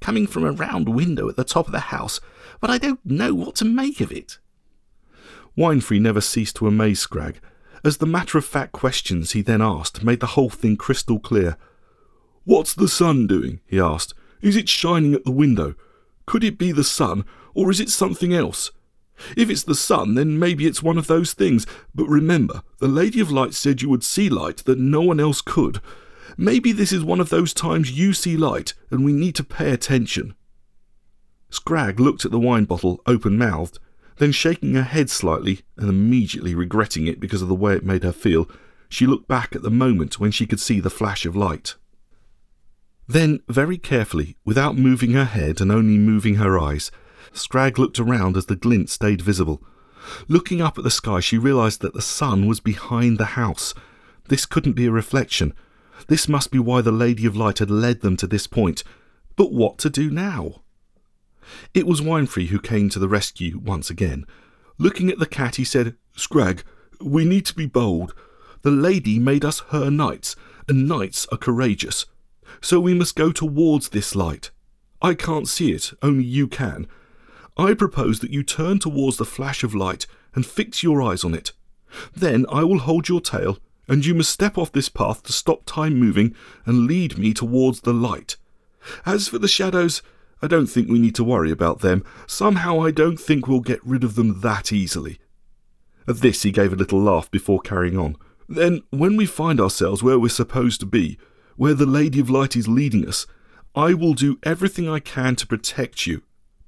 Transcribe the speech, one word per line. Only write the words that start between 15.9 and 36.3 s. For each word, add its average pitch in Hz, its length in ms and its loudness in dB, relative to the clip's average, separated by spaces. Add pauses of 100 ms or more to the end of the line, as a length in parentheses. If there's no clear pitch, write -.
Could 226 180 0
it 214 140 -2
be 175 140 0
the 147 120 2
sun, 101 420 0 (280)
or 185 180 2
is 185 80 2
it 220 100 -4
something 180 440 0
else? - 380 -2 (640)
If 233 140 2
it's - 120 -4
the 156 120 0
sun, 113 400 0
then 151 240 2
maybe 165 260 0
it's - 160 0
one 165 160 2
of 156 80 -2
those 165 280 2
things. 123 340 2 (260)
But - 140 -2
remember, 151 560 2 (160)
the 131 80 0
Lady 190 320 2
of 185 100 2
Light 135 240 0
said 135 280 0
you 143 80 -4
would 123 140 2
see 196 260 0
light 80 360 -2
that 131 140 2
no 143 220 2
one 170 180 2
else 147 220 0
could. 101 380 0 (580)
Maybe 233 340 2
this 208 200 0
is 180 120 0
one 175 160 0
of 165 100 0
those 165 240 0
times 160 380 -2
you 180 220 2
see 170 220 -2
light, 156 380 -2 (160)
and 131 140 0
we 143 100 2
need 160 220 0
to 147 80 -4
pay 147 280 -4
attention." 120 640 -2 (1200)
Scragg 120 480 -2
looked 135 260 2
at - 60 -2
the 117 80 0
wine 117 260 4
bottle, 90 400 -2
open-mouthed, 107 720 0 (400)
then 143 140 2
shaking 147 420 0
her 131 100 2
head 131 280 -2
slightly, 95 500 -2 (160)
and 107 100 -2
immediately 98 680 0